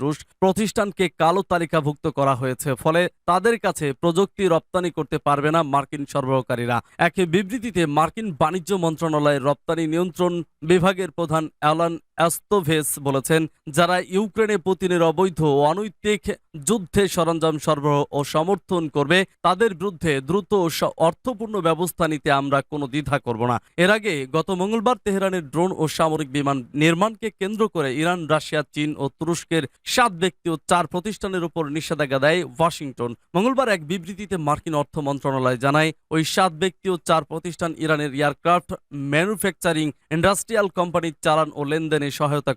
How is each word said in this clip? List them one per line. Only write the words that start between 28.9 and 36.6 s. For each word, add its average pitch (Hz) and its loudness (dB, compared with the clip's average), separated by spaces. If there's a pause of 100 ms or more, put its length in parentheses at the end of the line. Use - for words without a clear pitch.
ও - -2 (120)
তুরস্কের 160 -2 (300)
সাত 240 4 (120)
ব্যক্তি - -4
ও - -2 (140)
চার 175 4
প্রতিষ্ঠানের 185 -4
উপর 165 -4 (120)
নিষেধাজ্ঞা 139 -2
দেয় 170 4 (180)
ওয়াশিংটন। 135 -2 (240)
মঙ্গলবার 240 2
এক 165 -6 (100)
বিবৃতিতে 190 -6 (120)
মার্কিন 151 -2
অর্থ - -6 (120)
মন্ত্রণালয় 131 0
জানায়, 156 2 (240)
ওই 160 2 (120)
সাত 190 4 (100)